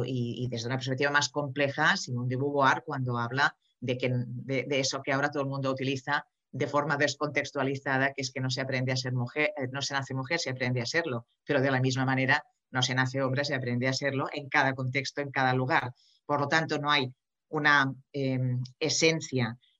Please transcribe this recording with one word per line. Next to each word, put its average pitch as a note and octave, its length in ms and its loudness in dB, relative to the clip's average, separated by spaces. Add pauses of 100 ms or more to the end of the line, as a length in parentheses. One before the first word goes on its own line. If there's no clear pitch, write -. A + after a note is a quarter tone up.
y, B2 400 -2
y - 20 -2
desde A#2+ 200 -6
una C3 100 -2
perspectiva C3+ 340 0
más C#3+ 160 2
compleja, D3 680 0
Simone B2 320 -4
de B2+ 80 0
Beauvoir, C#3+ 480 2
cuando B2+ 320 -4
habla B2 360 0 (280)
de, B2 160 -2
que, C3 120 0
de, B2 540 -2
de C#3 160 0
eso C3+ 220 -2
que C#3+ 100 -4
ahora C#3 180 2
todo C#3+ 140 -2
el C3+ 60 -4
mundo C3+ 200 -2
utiliza C3+ 560 -2 (280)
de C#3 140 -2
forma C#3+ 280 0
descontextualizada, C#3 1160 0
que C#3+ 80 -8
es C3 100 -6
que - 80 -6
no C3 100 0
se C3 120 -2
aprende C3 320 -2
a B2+ 40 0
ser B2+ 140 -2
mujer, B2+ 460 0
eh, C3 120 -2
no C#3 120 -4
se C#3 120 -4
nace C3+ 200 -2
mujer, C3+ 260 -2
se C3 120 -4
aprende B2+ 300 -2
a A#2 40 -4
serlo, D3 420 -4 (180)
pero C#3+ 140 2
de C#3 100 4
la B2+ 120 2
misma C3 240 2
manera C3 400 2 (240)
no C3 120 -2
se B2+ 140 0
nace C3 260 0
hombre, C3 220 0
se D3 120 -2
aprende A#2+ 340 0
a C3 40 2
serlo C3+ 380 0
en C#3+ 160 -10
cada C3+ 260 2
contexto, C3+ 460 -4
en C#3 120 -4
cada C3 220 4
lugar. C3 400 2 (320)
Por D3 140 0
lo C#3+ 80 0
tanto, D#3 320 2
no C#3+ 100 -2
hay C3+ 240 2 (360)
una, D3 440 4 (200)
em, B2+ 500 0 (160)
esencia D3 800 0 (220)